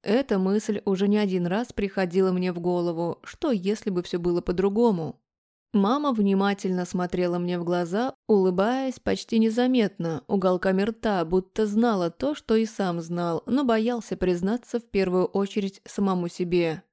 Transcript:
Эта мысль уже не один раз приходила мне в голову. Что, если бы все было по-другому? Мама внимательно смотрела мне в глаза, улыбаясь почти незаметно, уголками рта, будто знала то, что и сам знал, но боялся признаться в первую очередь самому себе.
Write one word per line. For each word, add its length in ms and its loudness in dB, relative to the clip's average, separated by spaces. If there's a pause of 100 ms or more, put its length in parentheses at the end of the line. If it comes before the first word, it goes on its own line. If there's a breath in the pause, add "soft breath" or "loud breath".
Эта 380 0
мысль 460 0
уже 240 2
не 80 4
один 280 0
раз 280 -4
приходила 580 0
мне 220 0
в 80 -8
голову. 640 -2
Что, 260 -4
если 380 -2
бы 120 -2
все 160 -6
было 220 0
по-другому? 800 0 (540)
Мама 400 2
внимательно 720 0
смотрела 520 -2
мне 220 -2
в 60 -4
глаза, 480 -2 (160)
улыбаясь 720 2
почти 380 0
незаметно, 880 2
уголками 560 2
рта, 420 -2
будто 400 0
знала 440 2
то, 240 -4
что 220 -2
и 100 2
сам 360 -4
знал, 440 -4
но 200 0
боялся 500 0
признаться 640 -2
в 100 -12
первую 360 2
очередь 580 -4
самому 460 -2
себе. 640 -2